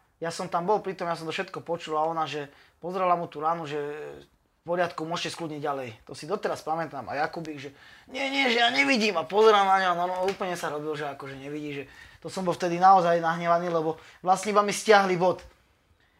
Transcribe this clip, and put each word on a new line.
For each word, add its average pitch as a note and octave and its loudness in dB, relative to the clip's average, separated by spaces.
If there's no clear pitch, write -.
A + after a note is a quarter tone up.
Ja E3 -4
som F3 -8
tam F3 -2
bol G#3 2
pritom, F#3+ -6
ja E3 -4
som D#3+ -12
to D#3 -6
všetko F3+ -8
počul D#3+ -4
a D#3 2
ona, D#3 -2
že C#3+ -8
pozrela F3+ 0
mu E3+ -4
tú D3 -12
ranu, E3 -2
že D3 -6
v D3 -14
poriadku, E3+ -2
môžete E3 -6
skľudniť D3+ -8
ďalej. C3+ -4
To - -16
si D3+ -14
doteraz F#3 -6
pamätám. D3 -6
A B2+ -6
Jakubík, D#3+ -6
že C#3 -14
nie, C4 -6
nie, C4+ 2
že A#3 4
ja A#3+ 2
nevidím. C4 2
A D#3+ 0
pozerá G#3 8
na F#3+ 6
ňa, F#3+ 2
no, F3 0
no, F#3 -4
úplne F#3+ -2
sa E3 -4
robil, D3+ -6
že D3+ -6
akože C3+ -10
nevidí, D3 -8
že - -14
to - -12
som F#3+ -6
bol F3 0
vtedy F3 -2
naozaj F3 8
nahnevaný, E3+ 0
lebo D#3+ -2
vlastne F#3 2
iba G#3 4
mi G3+ -2
stiahli G3+ 6
bod. F3 0